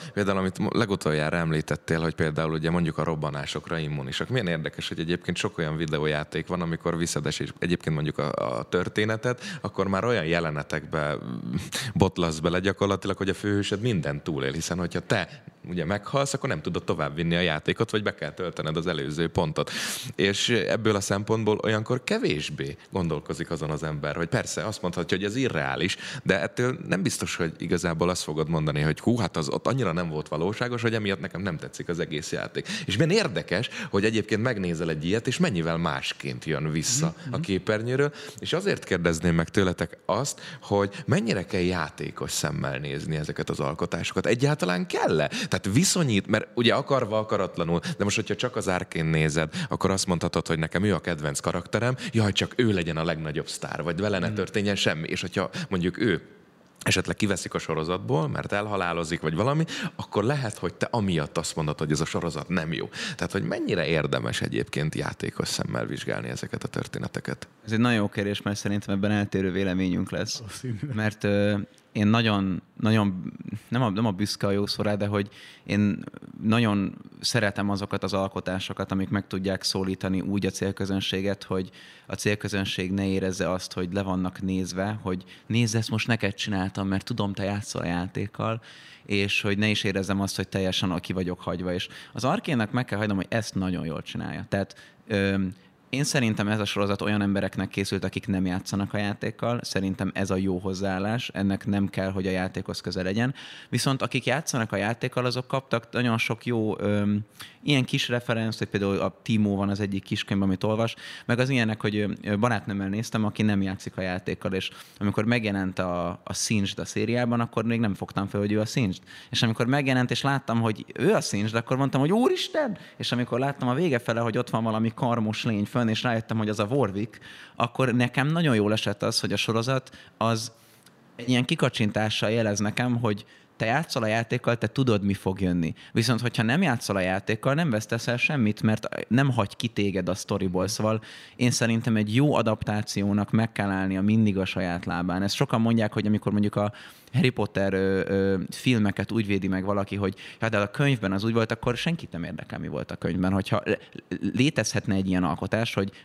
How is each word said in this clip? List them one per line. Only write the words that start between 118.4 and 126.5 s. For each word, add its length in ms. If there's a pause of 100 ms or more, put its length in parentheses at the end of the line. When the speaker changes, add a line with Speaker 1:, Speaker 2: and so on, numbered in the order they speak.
Speaker 3:
ő 80
a 60
Singed. 340 (300)
És 120
amikor 240
megjelent, 460
és 100
láttam, 400
hogy 320
ő 200
a 80
Singed, 340
akkor 220
mondtam, 220
hogy 120
„Úristen!” 640 (200)
És 140
amikor 280
láttam 280
a 60
vége 260
fele, 200
hogy 180
ott 120
van 140
valami 320
karmos 480
lény 220
fönn, 220
és 160
rájöttem, 340
hogy 120
az 100